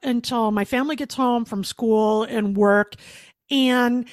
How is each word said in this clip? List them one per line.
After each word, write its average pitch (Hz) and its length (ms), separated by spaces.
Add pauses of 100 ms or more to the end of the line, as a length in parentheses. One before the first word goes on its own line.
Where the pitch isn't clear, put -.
until 240 480
my 208 140
family 277 320
gets - 180
home 240 300
from 202 180
school 214 600
and 208 340
work. 202 380 (560)
And 247 640